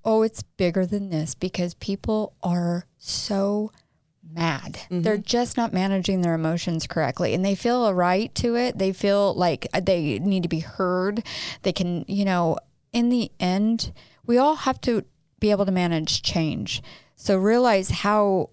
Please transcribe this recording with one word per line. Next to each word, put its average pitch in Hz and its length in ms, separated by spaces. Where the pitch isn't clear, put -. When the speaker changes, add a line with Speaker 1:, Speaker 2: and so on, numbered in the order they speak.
Speaker 1:
"Oh, 220 180
it's 220 220
bigger 185 280
than 202 240
this," 160 240
because 180 420
people 214 580
are 175 440
so 208 720
mad. 160 440
Speaker 2:
Mm-hmm. 175 120
Speaker 1:
They're 214 140
just 240 380
not 233 160
managing 190 520
their 170 100
emotions 160 540
correctly, 135 460
and 185 120
they 196 100
feel 240 300
a 202 80
right 180 420
to 233 220
it. 247 220
They 190 120
feel 202 420
like, 175 400
uh, 185 60
they 170 400
need 185 240
to 170 60
be 160 100
heard. 185 640
They 185 80
can, 175 380
you 196 160
know, 175 320
in 240 160
the 240 320
end, 208 540
we 240 120
all 294 180
have - 260
to 233 240
be 208 120
able 202 140
to 190 60
manage 170 500
change. - 640
So 196 220
realize 214 540
how 202 600